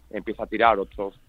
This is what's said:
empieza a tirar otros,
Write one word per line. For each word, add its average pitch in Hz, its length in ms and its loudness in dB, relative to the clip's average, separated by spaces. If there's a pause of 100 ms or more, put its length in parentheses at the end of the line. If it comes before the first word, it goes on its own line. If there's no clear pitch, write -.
empieza 107 340 -8
a 101 40 -10
tirar 110 320 4
otros, 98 340 -6 (160)